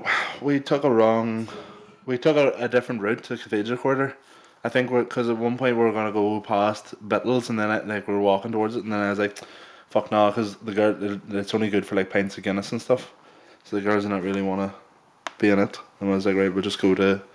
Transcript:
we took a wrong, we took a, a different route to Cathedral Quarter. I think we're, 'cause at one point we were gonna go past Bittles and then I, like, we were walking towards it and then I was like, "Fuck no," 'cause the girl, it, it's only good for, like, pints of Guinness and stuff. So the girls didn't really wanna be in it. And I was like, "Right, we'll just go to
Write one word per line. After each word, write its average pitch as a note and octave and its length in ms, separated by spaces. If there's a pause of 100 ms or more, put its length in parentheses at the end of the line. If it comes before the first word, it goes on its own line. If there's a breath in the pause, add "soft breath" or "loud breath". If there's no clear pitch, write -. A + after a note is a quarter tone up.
(420 loud breath)
we C#3+ 180
took C#3+ 240
a D3 60
wrong, A2+ 580 (560 loud breath)
we B2+ 140
took D3+ 180
a, C#3 140 (120)
a B2 60
different A#2+ 320
route G#2 240
to A#2+ 140
Cathedral A2+ 400
Quarter. C3+ 360 (500 soft breath)
I A#2+ 40
think B2 220
we're, B2 160
'cause A#2+ 240
at A#2 80
one A#2+ 180
point B2 220
we A#2 40
were A2+ 100
gonna G#2+ 200
go G#2+ 300
past G#2 520 (140)
Bittles A2+ 400
and A2+ 100
then G#2+ 120
I, G#2+ 100
like, G#2 260
we G#2 60
were G2+ 80
walking G2+ 320
towards A2 240
it F#2+ 80
and G#2+ 80
then G#2 80
I G2+ 80
was G2+ 100
like, G#2 200 (500 loud breath)
"Fuck - 240
no," G#2 180
'cause G#2 260
the A2 160
girl, G#2 300
it, G2+ 180 (100)
it's G2+ 240
only G#2+ 160
good G2 160
for, - 100
like, F#2+ 140
pints G2 260
of F#2 80
Guinness G2 260
and A#2 120
stuff. A2+ 300 (520 soft breath)
So - 120
the G2+ 60
girls G2+ 220
didn't G2+ 180
really G2 200
wanna G2 320 (640)
be G#2+ 100
in G2+ 100
it. G#2 200 (220)
And G2 100
I G2 40
was G2 120
like, F#2+ 100
"Right, G2 160
we'll F#2+ 100
just G2 180
go F#2+ 140
to G2 280 (120)